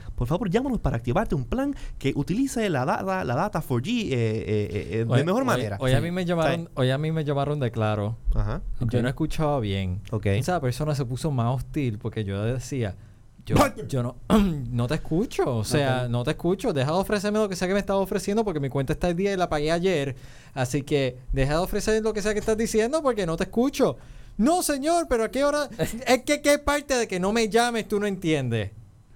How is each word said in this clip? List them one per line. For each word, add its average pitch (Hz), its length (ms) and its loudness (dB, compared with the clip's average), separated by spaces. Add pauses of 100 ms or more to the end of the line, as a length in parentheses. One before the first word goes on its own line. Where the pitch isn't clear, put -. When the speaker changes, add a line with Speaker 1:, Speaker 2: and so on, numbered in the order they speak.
(140)
Speaker 1:
Por 120 140 -2
favor, 185 200 0
llámanos 233 300 0
para 143 180 -2
activarte 165 380 0
un 131 100 -2
plan 269 300 -2 (240)
que 135 160 -2
utilice 220 560 -2
la 131 140 0
data, 185 400 -2
la 131 100 -2
data 180 260 -2
four 123 220 0
G, 220 220 -2
eh, - 80 -4
eh, - 40 0
eh, 107 760 0
eh, 104 120 -2
de 113 80 0
Speaker 2:
Oye, 127 120 4
Speaker 1:
mejor 196 180 2
Speaker 2:
oye, 262 40 0
Speaker 1:
manera." 127 340 0
Speaker 2:
oye, 131 160 2
a - 40 4
mí 165 120 -2
me 185 120 -2
llamaron, 165 420 2
Speaker 1:
Sí. - 80 -20
Speaker 2:
oye, 131 180 2
a 135 60 0
mí 156 140 -2
me 160 120 0
llamaron 143 340 0
de 123 140 0
Claro. 107 440 0 (180)
Speaker 1:
Ajá. 110 280 0 (180)
Speaker 2:
Yo 127 60 0
Speaker 3:
Ok. 117 160 2
Speaker 2:
no 120 60 2
escuchaba 147 520 0
bien. 98 400 -2 (120)
Speaker 1:
Ok. 104 140 -2
Speaker 2:
Esa 120 340 2
persona 143 340 -2
se 135 100 -2
puso 127 280 -2
más 120 240 2
hostil 123 420 -2
porque 110 260 -6
yo 98 200 -2
decía... 120 500 -2 (500)
Yo, - 120 0
Speaker 1:
What? 285 160 4 (160)
Speaker 2:
yo 123 160 -2
no, 123 100 -6 (140)
<clears throat> 165 420 4
no 120 160 0
te 151 80 0
escucho, 160 600 0
o 107 80 0
sea, 131 400 2
Speaker 3:
Ok. 120 60 -4
Speaker 2:
no 120 120 0
te 147 80 -2
escucho. 185 420 0
Deja 139 200 0
de 175 60 2
ofrecerme 208 420 0
lo 214 80 2
que 185 80 -4
sea 185 100 -2
que 185 80 0
me 202 60 2
estás 196 160 0
ofreciendo 202 480 0
porque 165 160 -2
mi 139 80 -2
cuenta 139 240 -2
está 180 160 0
al 175 80 0
día 196 160 0
y 190 40 -2
la 180 120 0
pagué 151 240 0
ayer. 170 420 2 (400)
Así 135 280 0
que 135 360 0 (140)
deja 135 220 2
de 160 40 4
ofrecer 208 440 2
lo 220 100 0
que 214 100 -2
sea 214 100 0
que 202 60 0
estás 220 180 0
diciendo 226 460 2
porque 214 240 0
no 165 100 -2
te 180 80 0
escucho. 226 520 2 (420)
"No, 320 240 4
señor, 311 480 0
pero 226 140 2
¿a 214 60 -4
qué 269 140 0
hora?" 285 320 0
Speaker 3:
<laughs> 226 300 -4
Speaker 2:
Es 247 160 4
que, 294 180 0
¿qué 285 180 6
parte 285 360 0
de 233 120 2
que 185 140 -4
no 190 120 2
me 226 180 2
llames 233 360 2
tú 202 140 0
no 208 60 0
entiendes? 139 640 0 (460)